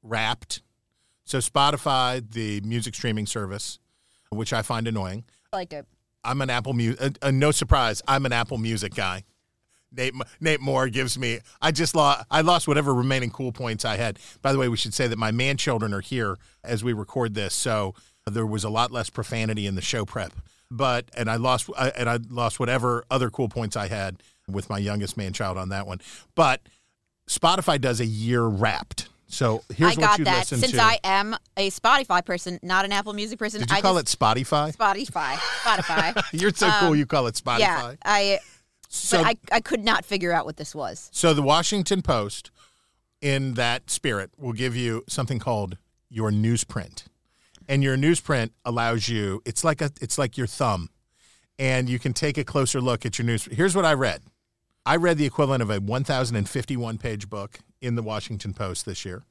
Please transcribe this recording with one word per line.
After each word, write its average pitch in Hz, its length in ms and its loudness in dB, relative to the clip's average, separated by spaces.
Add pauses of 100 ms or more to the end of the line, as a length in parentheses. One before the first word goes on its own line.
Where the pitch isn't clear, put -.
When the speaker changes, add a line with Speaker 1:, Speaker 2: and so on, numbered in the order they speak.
Speaker 1:
Wrapped. 113 580 -4 (640)
So 135 140 -2
Spotify, 131 920 2
the 107 300 -4
music 110 340 -4
streaming 110 320 -2
service, 101 520 -8 (500)
which 107 240 -4
I 113 80 0
find 113 260 -2
annoying. 104 380 -6 (260)
Speaker 2:
I 202 60 -4
like 180 160 -8
it. 147 120 -12 (380)
Speaker 1:
I'm 131 180 -2
an 131 80 -2
Apple 123 240 -2
Mu-, 117 260 0
uh, 135 100 0 (120)
uh, 139 100 0
no 139 200 4
surprise, 123 560 2
I'm 139 180 2
an 123 80 0
Apple 117 240 -2
Music 110 380 -4
guy. 95 300 -4 (680)
Nate 127 220 -4
M-, 131 80 -10 (180)
Nate 156 220 0
Moore 135 260 0
gives 123 320 -2
me, 117 200 -2 (220)
I 156 100 2
just 160 240 0
lo-, 143 200 6 (160)
I 156 100 4
lost 165 260 4
whatever 143 260 2
remaining 127 360 2
cool 127 220 -6
points 113 320 -6
I 107 140 -2
had. 110 220 -4 (220)
By 135 120 2
the 139 40 2
way, 127 120 2
we 113 80 0
should 107 160 -4
say 131 140 0
that 113 100 -2
my 110 140 0
man 131 260 0
children 110 360 0
are 98 80 -4
here 107 360 -4 (260)
as 110 200 -4
we 120 100 0
record 110 400 -4
this, 101 200 -2
so 107 400 -2 (360)
there 113 160 -2
was 107 200 -4
a 107 40 -4
lot 110 220 0
less 120 180 -6
profanity 110 580 -4
in 98 80 -2
the 92 60 -4
show 110 240 -4
prep. - 280 -8 (360)
But, 123 460 -2
and 113 140 -2
I 113 80 0
lost, 127 400 0
I, 131 120 2
and 120 200 -2
I 120 100 0 (100)
lost 120 300 -2
whatever 120 500 0
other 127 200 0
cool 123 180 -2
points 110 300 -4
I 104 100 -4
had 95 340 -6 (280)
with 98 200 -6
my 104 100 -4
youngest 101 360 -2
man 95 160 -6
child 95 260 -4
on 92 120 -6
that 98 180 -6
one. 92 140 -8 (340)
But 139 260 4 (680)
Spotify 165 500 2
does 123 200 0
a 120 60 0
year 113 400 0
Wrapped. 104 640 0 (220)
So 117 320 0 (140)
here's 165 160 6
Speaker 2:
I - 40 2
Speaker 1:
what 156 40 -2
Speaker 2:
got 208 200 6
Speaker 1:
you 156 60 2
Speaker 2:
that. 180 140 4
Speaker 1:
listen 147 200 -2
Speaker 2:
Since 254 140 2
Speaker 1:
to. 240 80 4
Speaker 2:
I 226 220 6
am 202 320 2 (220)
a 196 120 2
Spotify 226 540 4
person, 175 400 -4
not 185 220 2
an 196 80 -2
Apple 202 180 -2
Music 208 260 -6
person, 214 220 -4
Speaker 1:
Did 117 120 -2
you 190 60 4
Speaker 2:
I 202 40 2
Speaker 1:
call 185 180 6
Speaker 2:
just 135 140 -2
Speaker 1:
it - 60 -6
Spotify? 135 560 2
Speaker 2:
Spotify. 190 600 0
Spotify. 175 880 0 (100)
Speaker 1:
<laughs> 160 80 -2
You're 196 120 4
so - 160 4 (100)
cool. 190 100 4
Speaker 2:
Um, 151 60 4
Speaker 1:
You 147 100 4
call 131 220 2
it 110 80 -4
Spotify. - 240 -2
Speaker 2:
yeah, 151 340 2 (120)
I. 202 340 2 (500)
Speaker 1:
So - 280 0
Speaker 2:
But 165 100 6 (240)
I, 202 60 2
I - 20 4
could 220 240 -2
not 220 220 2
figure 190 260 -2
out 170 140 2
what 156 100 -8
this - 180 -12
was. 117 380 -8
Speaker 1:
So 165 220 4
the 147 80 2
Washington 175 600 2
Post, 110 500 -2 (680)
in 135 340 0
that 120 340 0
spirit, 101 480 -2
will 123 160 -6
give 120 240 -2
you 117 320 -2
something 123 300 -2
called 101 380 -4 (320)
your 110 220 -2
newsprint. 110 720 0 (640)
And 139 160 2
your 135 140 2
newsprint 139 540 2 (120)
allows 117 460 0
you, 104 360 -2
it's 120 200 -4
like 156 160 2
a, 143 180 -2
it's - 180 -6
like 131 200 -2
your 123 100 -2
thumb, 98 400 -2 (720)
and 127 300 0
you 123 100 0
can 127 140 -2
take 147 240 -2
a 143 80 -2
closer 135 340 0
look 123 260 0
at 107 140 -4
your 117 60 0
news. 117 260 0
Here's 170 240 2
what 190 80 4
I 156 100 6
read. 117 280 0 (640)
I 139 100 4
read 170 220 4
the 147 80 4
equivalent 135 360 2
of 107 80 -2
a 101 120 0
one 117 240 -2
thousand 127 320 0
and 104 100 0
fifty-one 120 500 -4
page 104 320 -8
book 101 300 -10 (220)
in 123 140 -2
the 117 60 -2
Washington 107 520 -6
Post 92 320 -6
this 101 180 -10
year. 92 280 -10